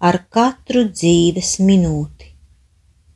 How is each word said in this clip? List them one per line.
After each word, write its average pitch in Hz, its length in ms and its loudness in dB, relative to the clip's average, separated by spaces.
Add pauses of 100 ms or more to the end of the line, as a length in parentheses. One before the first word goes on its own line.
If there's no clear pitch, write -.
ar 180 300 0
katru 247 560 0
dzīves 170 720 0
minūti. 170 760 -2 (800)